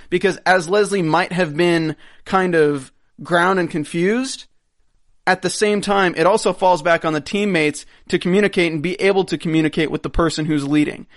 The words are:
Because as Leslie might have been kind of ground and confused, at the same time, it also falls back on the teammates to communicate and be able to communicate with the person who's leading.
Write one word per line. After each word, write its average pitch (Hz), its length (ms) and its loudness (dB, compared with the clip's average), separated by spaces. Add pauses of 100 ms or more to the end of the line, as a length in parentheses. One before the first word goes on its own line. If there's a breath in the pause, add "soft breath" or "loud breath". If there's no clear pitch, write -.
Because 180 360 0
as 175 240 2
Leslie 202 320 2
might 165 320 0
have 170 240 -2
been 165 400 2 (260 soft breath)
kind 185 320 0
of 147 380 0 (280)
ground 175 380 2
and 170 100 -2
confused, 185 760 -2 (840)
at 185 140 2
the 180 80 -2
same 208 320 0
time, 196 340 0
it 160 120 2
also 214 260 2
falls 180 300 2
back 170 200 2
on 165 100 -2
the 151 80 -2
teammates 170 640 -2 (240 soft breath)
to 180 100 0
communicate 185 520 0
and 156 120 -6
be 180 180 -4
able 190 240 2
to 175 120 -4
communicate 156 520 -2
with 151 140 -6
the 147 60 -6
person 160 360 -2
who's 151 220 -2
leading. 151 480 -2